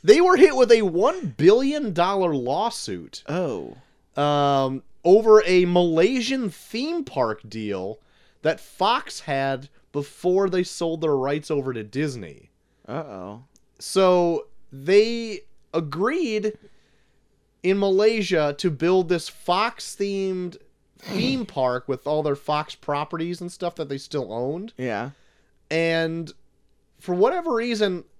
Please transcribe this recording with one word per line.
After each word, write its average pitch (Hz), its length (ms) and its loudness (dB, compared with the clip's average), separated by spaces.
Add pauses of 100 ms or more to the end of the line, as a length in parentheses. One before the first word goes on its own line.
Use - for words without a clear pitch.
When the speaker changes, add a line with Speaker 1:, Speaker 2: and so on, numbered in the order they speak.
Speaker 1:
they 240 180 8
were 359 160 6
hit 294 180 6
with 254 160 4
a 226 100 8
one 202 560 -2
billion 254 560 2
dollar 180 400 0
lawsuit. 131 960 -6
Speaker 2:
Oh. 120 480 -6 (400)
Speaker 1:
Um, 139 640 0 (240)
over 214 400 8
a 180 200 4
Malaysian 196 840 2
theme 294 560 -6
park 113 420 -4
deal 104 520 -8 (420)
that 151 180 0
Fox - 600 -4
had 135 500 -4 (220)
before 180 580 -2
they 185 140 0
sold 165 380 -4
their 156 140 2
rights 143 360 -2
over 135 220 -2
to 113 100 -8
Disney. 110 680 -8 (380)
Speaker 2:
Uh-oh. 110 560 -10 (340)
Speaker 1:
So 180 720 0 (240)
they 208 680 0 (340)
agreed 214 840 -2 (1040)
in 190 140 2
Malaysia 190 800 2
to 180 140 -2
build 175 360 2
this 170 220 -2
Fox-themed 190 1300 -4 (400)
theme 233 480 -4
Speaker 2:
<clears throat> - 120 -10
Speaker 1:
park 127 300 -2
with 127 200 -6
all 151 160 -2
their 143 120 0
Fox 147 380 -4
properties 160 680 -6
and 175 120 -12
stuff 170 240 -8
that 156 120 -8
they 135 120 -8
still 127 340 -6
owned. 147 440 -6
Speaker 2:
Yeah. 123 340 -6 (580)
Speaker 1:
And 165 640 -2 (680)
for - 140 -6
whatever 269 400 2
reason 214 500 -2 (160)